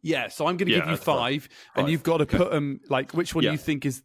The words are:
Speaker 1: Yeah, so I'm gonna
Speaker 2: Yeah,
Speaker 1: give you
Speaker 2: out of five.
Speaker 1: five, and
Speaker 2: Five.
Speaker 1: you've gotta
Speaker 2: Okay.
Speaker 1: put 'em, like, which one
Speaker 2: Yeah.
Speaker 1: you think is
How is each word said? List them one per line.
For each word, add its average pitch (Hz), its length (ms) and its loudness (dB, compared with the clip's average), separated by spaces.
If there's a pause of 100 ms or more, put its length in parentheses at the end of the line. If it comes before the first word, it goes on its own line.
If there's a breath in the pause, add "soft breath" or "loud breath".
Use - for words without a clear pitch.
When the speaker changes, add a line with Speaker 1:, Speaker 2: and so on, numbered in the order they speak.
Speaker 1:
Yeah, 139 260 -2
so 151 180 -4
I'm 175 120 0
gonna 185 120 0
Speaker 2:
Yeah, 208 100 6
Speaker 1:
give - 40 -2
you 160 80 -4
Speaker 2:
out 160 60 -2
of - 60 -10
five. 147 120 2 (280)
Speaker 1:
five, - 40 -20 (280 loud breath)
and 107 80 2
Speaker 2:
Five. 143 60 0
Speaker 1:
you've 160 120 0
gotta 165 220 2
Speaker 2:
Okay. - 120 0
Speaker 1:
put 180 160 2
'em, 143 280 -2 (100)
like, 135 220 -2
which 165 220 -2
one 165 100 2
Speaker 2:
Yeah. - 80 2
Speaker 1:
you 156 60 -2
think 147 280 -2
is 131 180 -4